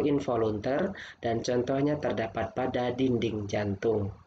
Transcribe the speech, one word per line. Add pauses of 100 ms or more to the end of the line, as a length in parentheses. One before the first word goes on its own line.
involunter, (320)
dan
contohnya
terdapat
pada
dinding
jantung. (140)